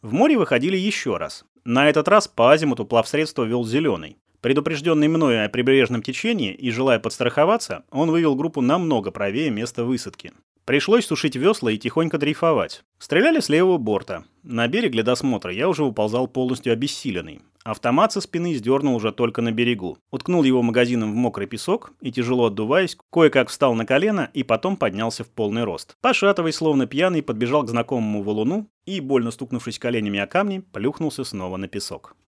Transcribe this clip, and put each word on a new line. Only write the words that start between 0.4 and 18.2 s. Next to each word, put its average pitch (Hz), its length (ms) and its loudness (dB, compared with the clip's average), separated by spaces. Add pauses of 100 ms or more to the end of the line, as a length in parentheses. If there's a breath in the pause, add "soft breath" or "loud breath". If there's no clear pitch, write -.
еще 185 400 -2
раз. 80 280 -10 (200)
На 131 240 4
этот 151 200 2
раз 202 180 4
по 117 260 4
азимуту 147 320 2
плавсредство 131 600 0
вел 117 200 -2
зеленый. 110 520 -2 (260)
Предупрежденный 151 680 2
мною 139 360 2
о 104 40 -4
прибрежном 123 540 2
течении 143 500 -4
и 127 180 -4
желая 120 300 2
подстраховаться, 143 920 0
он 156 220 0
вывел 160 240 2
группу 151 240 -4
намного 131 500 2
правее 107 400 -2
места 117 340 -6
высадки. - 480 -6 (320)
Пришлось 165 420 2
сушить 147 280 -2
весла 135 360 0
и 107 80 -2
тихонько 160 400 -2
дрейфовать. 147 680 -2 (140)
Стреляли 262 420 2
с - 80 -4
левого 175 300 4
борта. 101 460 -4 (200)
На 120 240 -2
берег 190 240 0
для 113 100 0
досмотра 117 500 0
я 123 160 -2
уже 156 140 0
уползал 120 460 0
полностью 127 440 -2
обессиленный. 113 680 -6 (240)
Автомат 127 480 0
со 202 80 -4